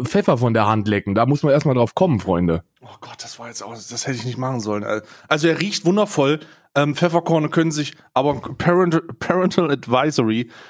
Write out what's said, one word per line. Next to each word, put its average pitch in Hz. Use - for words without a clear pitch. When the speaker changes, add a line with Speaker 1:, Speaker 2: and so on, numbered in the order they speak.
Speaker 1:
Pfeffer 190
von 120
der 110
Hand 107
lecken. 101
Da 117
muss 139
man 147
erstmal 147
drauf 120
kommen, 165
Freunde. 85
Speaker 2:
Oh -
Gott, -
das -
war 117
jetzt 113
auch, 107
das 117
hätte 131
ich 113
nicht 123
machen 127
sollen. 104
Also 156
er 160
riecht 202
wundervoll. 160
Ähm, 143
Pfefferkörner 165
können 165
sich, 147
aber 135
Parental, 175
Parental 175
Advisory, 123